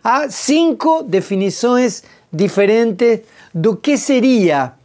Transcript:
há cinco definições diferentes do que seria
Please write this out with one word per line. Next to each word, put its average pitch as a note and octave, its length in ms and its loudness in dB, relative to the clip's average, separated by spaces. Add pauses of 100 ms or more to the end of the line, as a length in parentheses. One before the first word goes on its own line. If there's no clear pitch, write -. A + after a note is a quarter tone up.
há D4+ 260 0
cinco D#4+ 720 0
definições G3+ 1000 -2 (300)
diferentes G#3+ 880 0 (340)
do F3+ 220 0
que D4 200 0
seria G#3 760 2 (120)